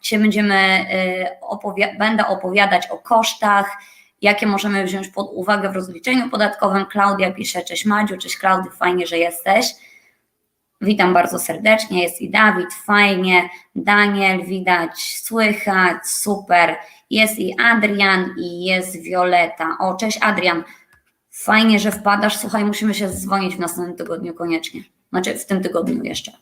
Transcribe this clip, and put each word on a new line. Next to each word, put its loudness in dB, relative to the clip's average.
Dzisiaj 0
będziemy, 4
y, -4
opowi-, -4
będę 0
opowiadać 2
o -10
kosztach, 2
jakie 2
możemy 0
wziąć -4
pod -6
uwagę 0
w -6
rozliczeniu -2
podatkowym. 0
Klaudia 0
pisze, -6
„Cześć -6
Madziu”, 0
cześć -10
Klaudia, 0
fajnie, 0
że -4
jesteś. 0
Witam 2
bardzo 2
serdecznie, 0
jest -4
i -8
Dawid, 2
fajnie, 2
Daniel, 2
widać, -2
słychać, 2
super. 2
Jest 2
i -4
Adrian, 2
i -8
jest -2
Wioleta. 0
O, 0
cześć -4
Adrian, 0
fajnie, 4
że 0
wpadasz. 0
Słuchaj, -2
musimy -2
się -2
dzwonić -4
w -14
następnym -6
tygodniu -8
koniecznie. -6
Znaczy -2
w -12
tym -2
tygodniu -2
jeszcze. -10